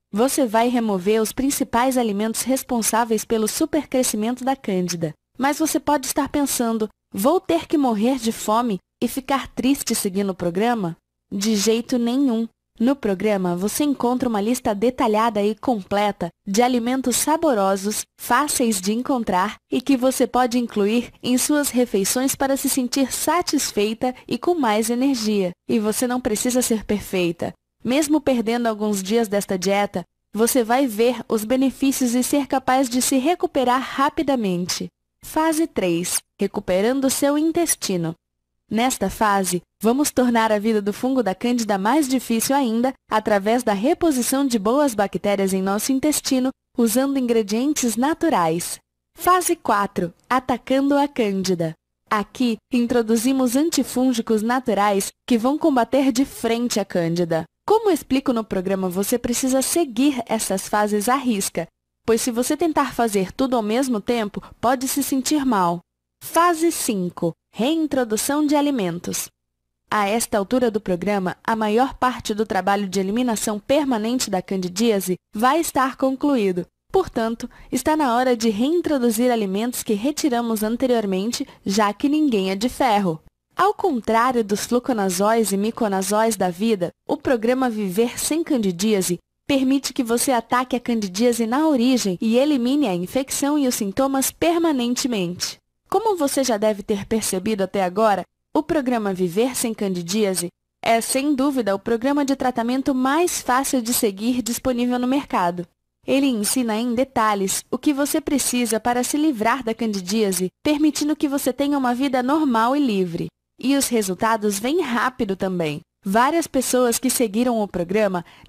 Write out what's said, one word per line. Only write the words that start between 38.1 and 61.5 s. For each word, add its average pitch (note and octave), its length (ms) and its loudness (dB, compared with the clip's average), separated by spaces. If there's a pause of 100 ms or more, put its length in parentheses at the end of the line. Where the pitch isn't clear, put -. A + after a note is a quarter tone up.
Nesta A3+ 440 0
fase, G3 500 0 (180)
vamos C4 300 2
tornar A#3 420 2
a G#3+ 60 2
vida G#3+ 240 0
do G3+ 100 -2
fungo B3+ 300 0
da F#3+ 140 0
Cândida A#3 420 -2
mais B3+ 300 2
difícil B3+ 480 0
ainda B3 360 0 (160)
através G#3+ 540 2
da A3 120 0
reposição C4+ 720 0
de A#3+ 140 0
boas A#3 380 2
bactérias G3 580 0
em F#3+ 80 0
nosso G3 300 -2
intestino C4 580 0 (260)
usando C4 440 2
ingredientes A#3 760 0
naturais. A3+ 840 0 (340)
Fase F4 420 2
quatro, G3+ 560 -2 (160)
atacando C4 720 0
a C#4+ 100 2
Cândida. F#3+ 640 -2 (360)
Aqui, G#3+ 480 -2 (160)
introduzimos A#3+ 800 2
antifúngicos B3 840 0
naturais G#3 720 0 (160)
que A#3+ 100 4
vão C4+ 220 0
combater C4+ 520 2
de C4 140 2
frente A#3 540 -2
a G3 60 -2
Cândida. E3+ 580 -2 (240)
Como A4 240 4
explico C4 420 0
no A3+ 100 -2
programa, F#3+ 460 -2
você G3+ 300 -2
precisa B3+ 420 0
seguir C4+ 640 0
essas G3+ 420 -4
fases G#3 400 0
à B3 80 4
risca, G#3+ 520 -2 (360)